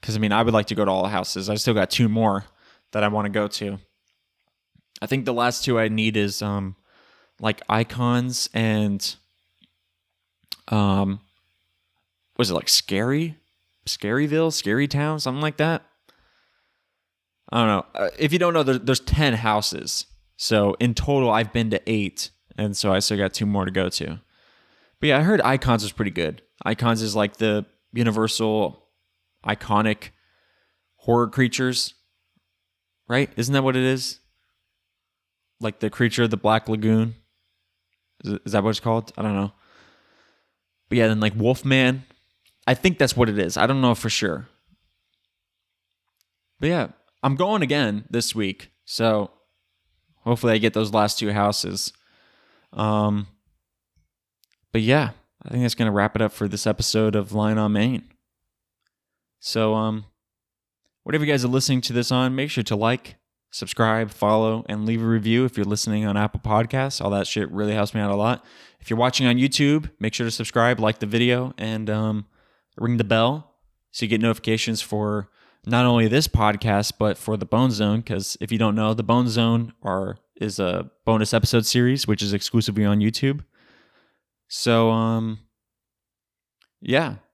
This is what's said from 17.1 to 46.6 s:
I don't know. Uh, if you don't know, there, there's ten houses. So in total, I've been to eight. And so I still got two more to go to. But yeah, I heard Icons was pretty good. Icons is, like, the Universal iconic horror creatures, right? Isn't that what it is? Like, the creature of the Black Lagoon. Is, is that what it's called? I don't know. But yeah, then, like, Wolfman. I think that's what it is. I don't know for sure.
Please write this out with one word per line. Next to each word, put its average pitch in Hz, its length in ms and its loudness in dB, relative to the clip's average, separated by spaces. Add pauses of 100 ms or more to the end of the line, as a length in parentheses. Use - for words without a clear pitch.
I 120 80 -2
don't 113 100 4
know. - 320 -2
Uh, 92 180 -2
if 147 140 0
you 180 60 0
don't 175 160 2
know, 156 80 2
there, 131 160 2
there's 127 220 0
ten 147 340 2
houses. 107 720 -2 (300)
So 101 440 2
in 120 140 2
total, 135 360 0
I've 110 220 0
been 113 180 -2
to 101 160 -2
eight. 107 440 -4 (280)
And 104 180 -4
so 101 160 0
I 95 60 4
still 104 180 -2
got 98 160 -2
two 107 140 -4
more 101 180 0
to 95 60 -4
go 92 180 -2
to. 80 320 -8 (800)
But 151 80 0
yeah, 135 100 4
I 151 40 4
heard 190 180 4
Icons 123 420 2
was 104 100 -8
pretty 104 180 -4
good. 80 320 -4 (240)
Icons 113 340 0
is, 107 160 -4
like, 104 220 -2
the 104 260 0 (280)
Universal 110 920 0 (600)
iconic 104 640 0 (840)
horror 120 320 0
creatures, 127 680 -2 (1160)
right? 131 280 0
Isn't 123 180 -2
that 135 80 4
what 131 140 2
it 127 80 2
is? 131 340 -2 (1400)
Like, 110 180 -6
the 110 100 -2
creature 117 360 0
of 113 60 0
the 113 60 -2
Black 110 320 0
Lagoon. 110 460 0 (1120)
Is, 104 200 -6
is 101 80 -8
that 104 120 2
what 110 60 2
it's 104 100 -4
called? 113 360 -4
I 104 60 -6
don't 107 140 -2
know. 101 160 -4 (1400)
But 120 80 2
yeah, 113 80 4
then, 110 140 2
like, 107 160 0
Wolfman. 131 680 2 (640)
I 127 80 2
think - 240 0
that's 131 180 2
what 120 140 4
it 104 80 -2
is. 90 180 -2
I 92 100 4
don't 135 140 2
know 123 140 4
for 110 160 -4
sure. 90 380 -4 (2000)